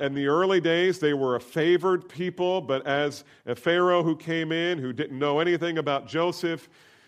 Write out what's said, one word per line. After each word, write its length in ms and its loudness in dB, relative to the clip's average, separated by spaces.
in 120 -2
the 140 0
early 320 4
days, 400 2
they 140 2
were 240 0
a 20 -2
favored 720 0
people, 500 -2
but 260 -2
as 380 -2
a 100 -4
Pharaoh 480 2
who 140 0
came 340 -4
in, 260 -2
who 140 -6
didn't 260 -6
know 220 0
anything 380 0
about 280 -2
Joseph, 640 -4